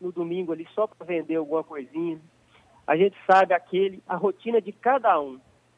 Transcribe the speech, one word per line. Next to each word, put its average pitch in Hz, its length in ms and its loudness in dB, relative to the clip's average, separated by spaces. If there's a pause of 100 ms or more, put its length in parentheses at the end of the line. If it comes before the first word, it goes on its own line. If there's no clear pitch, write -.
no 180 100 -6
domingo 175 420 -6
ali 165 200 -10
só 214 140 0
pra - 180 -20
vender 160 300 -4
alguma 156 280 -2
coisinha, 156 560 -8 (680)
a 151 100 2
gente 190 180 2 (160)
sabe 190 220 6
aquele, 185 540 -2
a 185 80 -4
rotina 208 440 -2
de 202 120 -4
cada 233 500 0
um. 131 180 -10 (380)